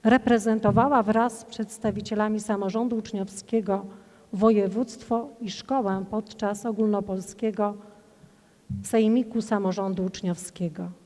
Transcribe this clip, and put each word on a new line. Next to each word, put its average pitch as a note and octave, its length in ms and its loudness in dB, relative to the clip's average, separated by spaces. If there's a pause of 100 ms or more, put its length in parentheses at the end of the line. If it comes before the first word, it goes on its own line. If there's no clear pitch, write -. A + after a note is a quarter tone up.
reprezentowała A3+ 1000 4
wraz A3+ 360 2
z - 60 -18
przedstawicielami G#3+ 920 -4
samorządu G#3+ 560 -2
uczniowskiego G3+ 880 -2 (480)
województwo A3 960 2 (120)
i G3+ 100 -8
szkołę G3 600 -2
podczas G#3+ 540 -4
ogólnopolskiego G#3 1080 -2 (1080)
Sejmiku A3+ 580 2
Samorządu G3 640 -2
Uczniowskiego. F3 840 -6 (160)